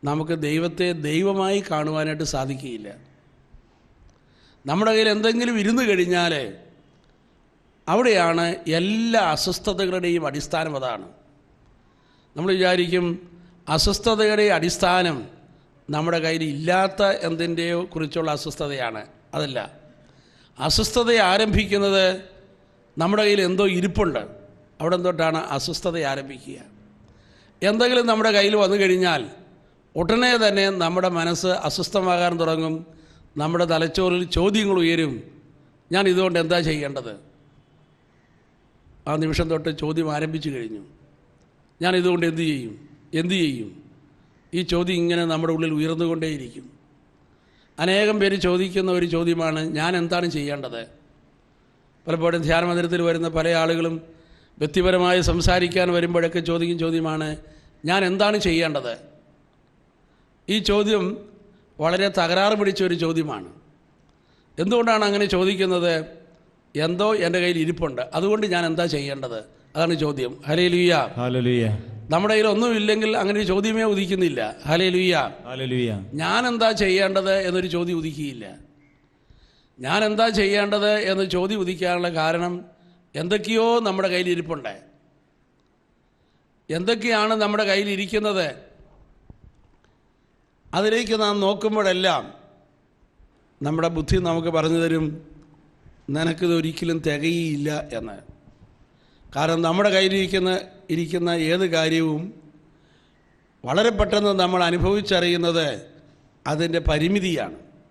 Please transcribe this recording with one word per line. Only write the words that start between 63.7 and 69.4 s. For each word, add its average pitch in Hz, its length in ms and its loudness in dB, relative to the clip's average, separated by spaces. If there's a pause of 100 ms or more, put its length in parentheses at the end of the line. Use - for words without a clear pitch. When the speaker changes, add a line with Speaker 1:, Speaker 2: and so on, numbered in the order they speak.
Speaker 1:
എന്തുകൊണ്ടാണ് 220 460 2
അങ്ങനെ 202 200 2
ചോദിക്കുന്നത്? 180 800 0 (680)
"എന്തോ 175 400 0
എൻ്റെ 175 240 0
കയ്യിൽ 175 180 0
ഇരിപ്പുണ്ട്, 156 440 -2 (120)
അതുകൊണ്ട് 208 340 0
ഞാൻ 175 180 0
എന്താ 165 200 0
ചെയ്യേണ്ടത്?" 139 520 -6 (380)